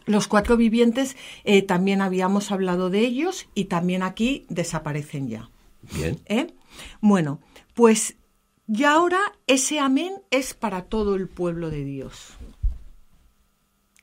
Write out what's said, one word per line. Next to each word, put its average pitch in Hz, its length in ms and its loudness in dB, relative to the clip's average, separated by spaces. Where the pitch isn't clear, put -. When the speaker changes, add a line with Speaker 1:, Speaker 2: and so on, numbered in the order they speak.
Speaker 1:
Los 208 220 2
cuatro 214 280 2
vivientes, 233 600 2
eh, 202 200 4
también 196 380 0
habíamos 190 520 0
hablado 185 380 0
de 196 100 2
ellos 269 560 -2
y 196 80 0
también 180 400 -2
aquí 220 460 -2
desaparecen 151 760 -6
ya. 110 220 -10
Speaker 2:
Bien. - 300 -4
Speaker 1:
¿Eh? 247 200 -2
Bueno, 175 400 2
pues 220 440 4
ya 269 240 2
ahora 349 260 4
ese 269 320 2
amén 285 320 0
es 269 240 -2
para 196 280 -6
todo 202 340 -2
el 190 100 -4
pueblo 170 440 -4
de 147 140 -6
Dios. 139 500 -12